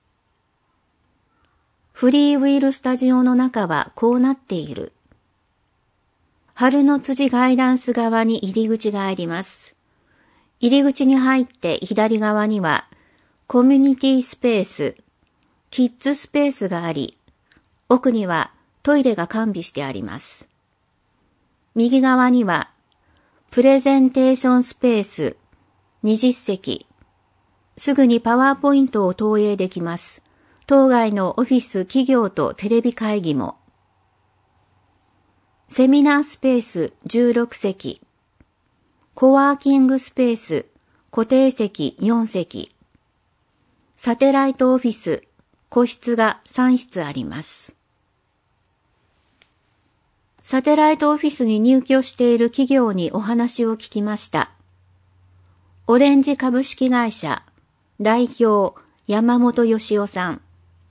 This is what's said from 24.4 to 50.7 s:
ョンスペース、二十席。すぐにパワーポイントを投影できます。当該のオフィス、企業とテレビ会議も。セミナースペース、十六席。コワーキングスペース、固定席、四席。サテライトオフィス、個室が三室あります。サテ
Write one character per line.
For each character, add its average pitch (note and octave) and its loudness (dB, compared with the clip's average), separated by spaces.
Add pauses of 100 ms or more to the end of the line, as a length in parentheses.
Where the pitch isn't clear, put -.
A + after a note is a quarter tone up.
ョ B3+ 4
ン B3 4
ス - -6
ペ A#3 0
ー F#3+ -4
ス、 - -6 (640)
二 G#3+ 0
十 B3 2
席。 F#3 -8 (880)
す - -2
ぐ C4+ 4
に A#3 4
パ A#3 0
ワ C4+ 2
ー C4+ -2
ポ C#4+ 0
イ C#4 4
ン C4 0
ト G#3 -2
を F3+ -2
投 G#3+ -2
影 G#3 0
で F#3 -4
き F3+ -10
ま E3+ -8
す。 - -16 (440)
当 C4+ 6
該 A#3 2
の F#3+ -4
オ B3 2
フ B3+ 2
ィ A#3+ 4
ス、 F#3 -6
企 C4 -2
業 A#3+ 2
と B2+ -4
テ G#3 -8
レ A3+ 2
ビ A#3+ -2
会 G#3+ -4
議 D#3+ -2
も。 A#2+ -6 (2000)
セ C4 2
ミ C#4+ 4
ナ C#4+ 4
ー D4+ -2
ス - -14
ペ C4 0
ー A3+ -4
ス、 E3 -6 (120)
十 A#3+ 0
六 A#3 -2
席。 - -8 (1120)
コ C4 4
ワ C#4 4
ー C#4 -4
キ C#4 2
ン C4 4
グ C4 0
ス - -12
ペ B3 0
ー A3+ -4
ス、 - -6 (440)
固 A3+ -2
定 C4 4
席、 G3 -6
四 A3+ 0
席。 - -10 (1200)
サ A#3 -4
テ C4+ 2
ラ C4+ 2
イ C4 -2
ト B3+ 2
オ C4 2
フ B3 -2
ィ A3 -4
ス、 - -6 (440)
個 A#3+ 2
室 A#3+ -6
が A3 -2
三 B3+ 0
室 F3+ -8
あ C#3+ -10
り B2+ -8
ま E2+ -12
す。 - -16 (2750)
サ C4 -2
テ D4 2